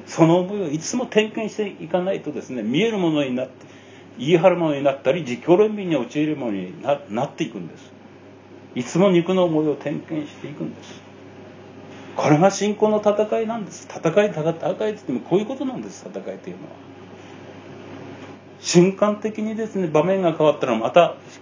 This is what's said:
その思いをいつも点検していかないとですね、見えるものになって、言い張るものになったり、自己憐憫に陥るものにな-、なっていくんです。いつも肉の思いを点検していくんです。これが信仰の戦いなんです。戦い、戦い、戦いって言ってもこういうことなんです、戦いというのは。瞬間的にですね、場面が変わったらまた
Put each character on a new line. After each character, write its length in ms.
そ 220
の 140
思 160
い 60
を 60
い 100
つ 180
も 100
点 240
検 180
し 80
て 120
い 60
か 140
な 100
い 80
と 120
で 100
す 80
ね、 120
見 200
え 80
る 80
も 140
の 120
に 100
な 100
っ 20
て、 60
言 120
い 60
張 140
る 60
も 140
の 40
に 80
な 100
っ 80
た 120
り、 100
自 140
己 40
憐 340
憫 100
に 120
陥 300
る 100
も 100
の 60
に 300
な-、 260
な 180
っ 60
て 120
い 60
く 80
ん 100
で 100
す。 140
い 100
つ 140
も 120
肉 220
の 120
思 180
い 60
を 60
点 260
検 280
し 100
て 100
い 20
く 140
ん 100
で 80
す。 180
こ 120
れ 80
が 140
信 240
仰 160
の 80
戦 420
い 60
な 100
ん 80
で 80
す。 160
戦 220
い、 20
戦 160
い、 80
戦 0
い 0
っ 260
て 20
言 160
っ 40
て 140
も 80
こ 160
う 20
い 60
う 20
こ 80
と 100
な 120
ん 40
で 80
す、 180
戦 140
い 180
と 120
い 20
う 40
の 80
は。 60
瞬 320
間 240
的 240
に 160
で 100
す 80
ね、 140
場 160
面 180
が 120
変 120
わ 60
っ 80
た 60
ら 120
ま 140
た 240